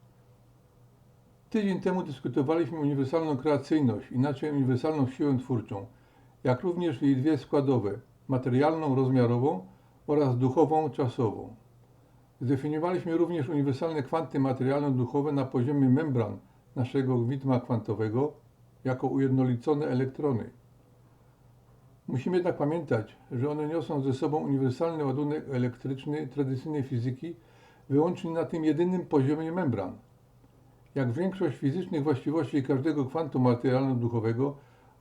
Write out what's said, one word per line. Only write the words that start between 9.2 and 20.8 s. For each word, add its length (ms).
oraz 300
duchową, 520
czasową. 680
Zdefiniowaliśmy 760
również 320
uniwersalne 540
kwanty 360
materialno-duchowe 920
na 140
poziomie 440
membran 480
naszego 500
widma 340
kwantowego 720
jako 240
ujednolicone 760
elektrony. 640